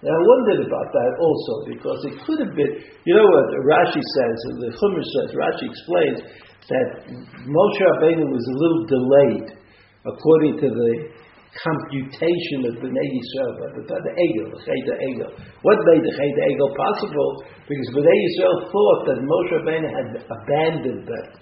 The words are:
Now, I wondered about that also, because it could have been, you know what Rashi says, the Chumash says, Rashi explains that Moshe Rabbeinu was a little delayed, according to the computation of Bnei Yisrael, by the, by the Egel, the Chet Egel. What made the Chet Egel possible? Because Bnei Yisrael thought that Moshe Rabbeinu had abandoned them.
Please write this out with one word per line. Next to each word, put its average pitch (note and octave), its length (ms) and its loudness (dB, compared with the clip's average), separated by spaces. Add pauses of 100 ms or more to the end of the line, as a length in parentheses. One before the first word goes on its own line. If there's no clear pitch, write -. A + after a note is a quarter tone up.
Now, D3+ 80 0
I D#3+ 80 2
wondered G#3+ 480 4
about - 240 -4
that B2 240 2
also, D#3 360 0 (200)
because C3 320 -6
it - 100 -8 (140)
could D#4 160 -2
have E3+ 80 -10
been, C#3+ 240 -2 (320)
you F3+ 80 8
know G#3+ 80 8
what E3 220 6 (180)
Rashi D#3 320 4
says, A#2 400 -2 (240)
the B2 160 -6
Chumash E3+ 400 0
says, - 160 -4
Rashi - 320 -2
explains D#3 540 -2 (500)
that C3 180 0 (640)
Moshe G3 320 2
Rabbeinu D#3+ 480 4
was B2 160 -4
a B2+ 160 -4
little E3 240 2
delayed, B2+ 640 4 (560)
according D3+ 560 2
to C#3 80 2
the A#2 240 0 (640)
computation D3 1120 -4
of A#2 160 -8
Bnei C3 320 -2
Yisrael, - 400 -4
by - 120 -10 (120)
the, - 80 -12
by F#3 80 -6
the - 160 -6
Egel, D#3 400 -2
the - 160 -16
Chet B2+ 240 -4 (160)
Egel. A#2+ 240 -8 (320)
What - 240 4
made D#3+ 160 6
the - 80 -2
Chet C#3 240 -2
Egel C3+ 400 2
possible? D3+ 720 -2 (160)
Because C3+ 320 -6
Bnei D#3 220 6 (100)
Yisrael F3+ 400 0
thought G3+ 400 4
that B2+ 160 -2
Moshe E3+ 400 -2
Rabbeinu D#3 240 -2
had B2 320 -6
abandoned C#3+ 880 -4
them. A#2 200 -10 (140)